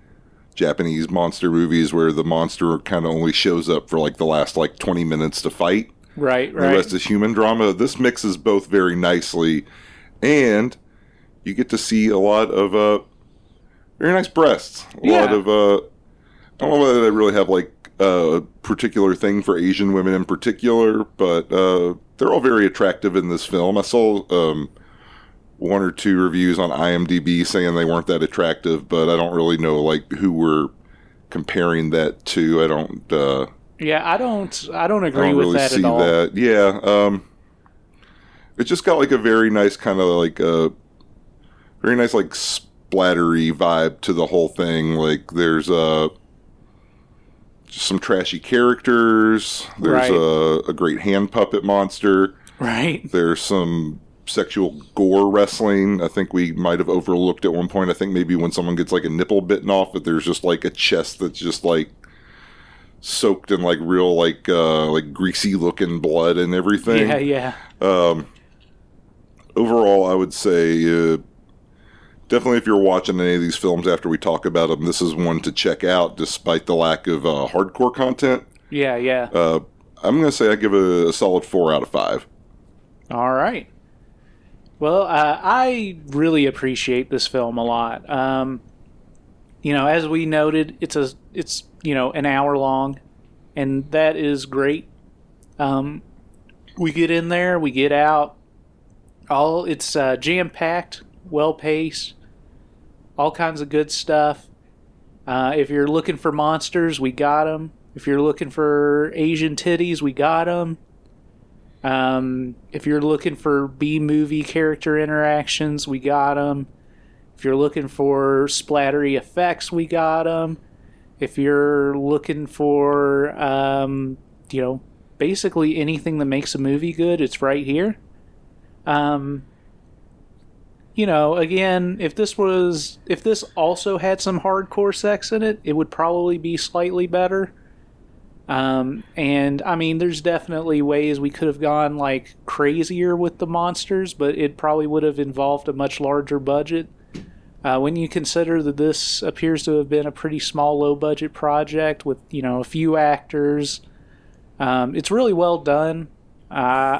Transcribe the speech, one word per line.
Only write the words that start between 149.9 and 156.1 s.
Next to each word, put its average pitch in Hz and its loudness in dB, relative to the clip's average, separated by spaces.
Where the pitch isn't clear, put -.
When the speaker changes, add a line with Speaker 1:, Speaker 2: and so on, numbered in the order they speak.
Speaker 2:
a 143 -4
pretty 156 -6
small, 147 -2
low-budget 147 -2
project 151 -2
with, 135 -4
you 143 -6
know, 127 -2
a 123 -4
few 160 0
actors, 147 0
um, 127 0
it's 156 -4
really 233 2
well 175 2
done. 160 -2